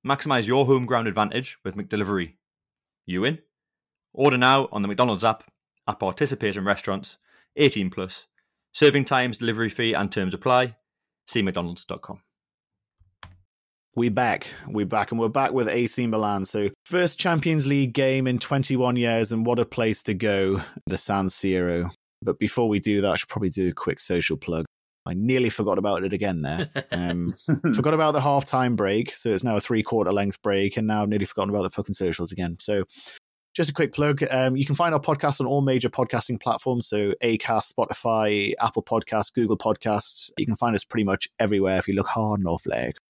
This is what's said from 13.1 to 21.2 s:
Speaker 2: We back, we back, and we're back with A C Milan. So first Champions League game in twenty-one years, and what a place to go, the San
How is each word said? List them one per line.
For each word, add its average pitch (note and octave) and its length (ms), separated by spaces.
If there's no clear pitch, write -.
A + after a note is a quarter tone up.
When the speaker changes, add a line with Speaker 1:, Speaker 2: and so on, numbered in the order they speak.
Speaker 2:
We A#2+ 140
back, A2+ 380
we G#2 180
back, G2+ 260
and A2+ 100
we're A2+ 80
back C3+ 240
with B2 160
A A#2+ 180
C B2 200
Milan. G#2 400
So G2+ 240
first F3 340
Champions D#3 460
League C#3 260
game C3 340
in B2 120
twenty-one B2+ 580
years, A#2 360
and A2+ 120
what A#2+ 140
a A#2 80
place A2+ 380
to G#2+ 100
go, G2 480
the F#2+ 100
San G2 300